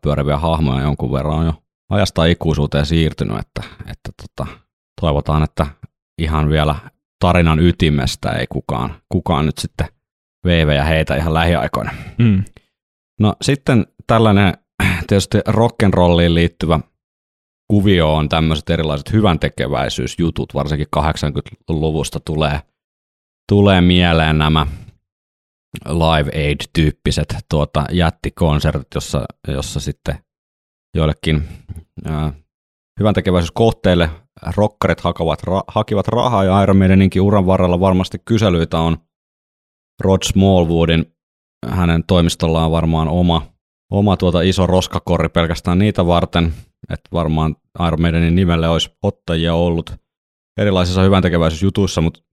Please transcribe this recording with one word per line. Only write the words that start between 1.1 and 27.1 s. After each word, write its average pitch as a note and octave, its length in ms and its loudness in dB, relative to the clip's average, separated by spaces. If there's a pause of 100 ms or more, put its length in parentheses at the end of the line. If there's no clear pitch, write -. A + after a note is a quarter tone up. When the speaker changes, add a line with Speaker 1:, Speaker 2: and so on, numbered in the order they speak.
Speaker 1:
verran D2 260 -2
on E2 80 0
jo D#2+ 80 0 (380)
ajasta F#2+ 340 0
ikuisuuteen D2 600 0
siirtynyt, D2 540 -2
että, - 240 -12 (160)
että - 300 -16 (120)
tota, - 300 -12 (500)
toivotaan, D2+ 420 0
että D2+ 240 -2 (540)
ihan D#2 280 0
vielä D2+ 260 0 (440)
tarinan E2+ 400 4
ytimestä D#2 720 0
ei - 200 -4
kukaan, B1+ 460 -8 (140)
kukaan E2 360 -2
nyt D2 120 -2
sitten - 300 -8 (580)
veivejä D2+ 380 2
heitä D#2 320 0
ihan D#2+ 180 -2
lähiaikoina. E2 580 0 (260)
Speaker 2:
Mm. G#2 260 2 (760)
Speaker 1:
No G#2 220 2
sitten C3+ 440 0 (220)
tällainen G#2 460 4 (540)
tietysti G2+ 300 0 (120)
rock'n'rolliin F2+ 840 2
liittyvä E2 460 0 (920)
kuvio F#2 440 4
on D2+ 140 0
tämmöiset D#2+ 400 0
erilaiset D#2 420 -2
hyväntekeväisyysjutut, D2 1400 -2
varsinkin D2 380 -4
kahdeksankymmentäluvusta D#2 1300 -4
tulee, D2+ 420 -4 (880)
tulee G2+ 320 6
mieleen E2+ 560 4
nämä D2+ 300 2 (1160)
Live D#2+ 500 0
Aid-tyyppiset, D2+ 1000 -2 (140)